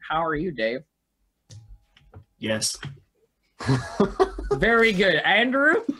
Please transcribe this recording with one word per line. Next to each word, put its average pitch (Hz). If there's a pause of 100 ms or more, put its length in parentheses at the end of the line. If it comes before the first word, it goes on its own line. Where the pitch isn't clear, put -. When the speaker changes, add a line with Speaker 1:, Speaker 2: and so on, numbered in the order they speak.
(100)
Speaker 1:
How 165
are 160
you, 170
Dave? 113 (1600)
Speaker 2:
Yes. 110 (840)
Speaker 3:
<laughs> -
Speaker 1:
Very 226
good. 185
Andrew? 254 (240)